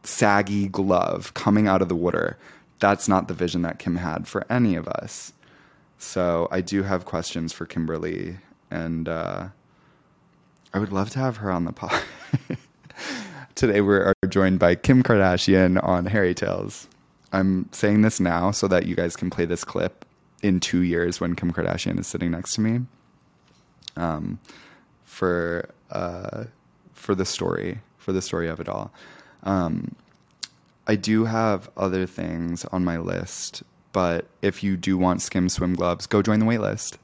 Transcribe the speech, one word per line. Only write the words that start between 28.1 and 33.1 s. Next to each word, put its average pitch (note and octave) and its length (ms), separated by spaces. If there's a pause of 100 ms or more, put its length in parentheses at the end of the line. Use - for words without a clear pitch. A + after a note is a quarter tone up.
the F#2 80
story E2+ 280
of D#2+ 100
it - 100
all. - 240 (520)
Um, F2+ 500 (960)
I G#2+ 80
do A2 280
have A2+ 520
other F#2+ 280
things E2+ 640
on F#2 180
my E2+ 140
list, - 640 (300)